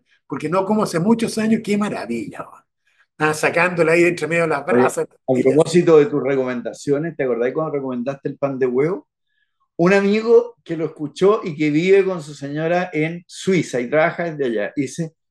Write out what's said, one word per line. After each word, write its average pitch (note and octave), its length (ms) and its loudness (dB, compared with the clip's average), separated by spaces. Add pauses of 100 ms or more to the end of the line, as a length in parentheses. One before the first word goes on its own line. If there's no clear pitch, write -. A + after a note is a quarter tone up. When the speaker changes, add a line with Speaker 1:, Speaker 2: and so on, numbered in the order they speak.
(280)
Speaker 1:
porque C#3+ 200 -6
no F#3 160 0
como G#3+ 200 0
hace E3+ 160 -2
muchos A3 400 0
años, A3 240 0
qué G#3 120 -2
maravilla, A2+ 680 -6
weón. - 200 -20 (540)
Ah, D3+ 160 0
sacándola E3 600 2
ahí E3+ 100 6
de F3 60 4
entre D#3 180 -4
medio E3+ 160 0
de D#3+ 60 0
las C#3+ 140 -2
Speaker 2:
Oye, - 100 -2
Speaker 1:
brasas. B2 340 2
Speaker 2:
a - 260 -4 (100)
propósito D#3+ 540 4
de D3 80 8
tus C#3+ 180 -4
recomendaciones, C3+ 960 -4
¿te D3 60 -2
acordás B2 280 -2
cuando D#3 220 -4
recomendaste C3 560 -6
el C3+ 80 -12
pan C3+ 220 -4
de B2+ 80 2
huevo? D3+ 400 -2 (680)
Un F3+ 160 4
amigo A3 680 4
que E3 140 -8
lo D#3 80 -4
escuchó F#3 580 0
y E3 140 -8
que D3+ 140 0
vive F#3 340 4
con F3+ 160 -4
su D3 140 -14
señora D#3+ 580 -2
en D#3+ 320 -4
Suiza D#3 560 -2
y B2 80 -6
trabaja D#3+ 360 0
desde D3+ 200 -4
allá, G#2 300 -4
dice, D3 380 -6 (180)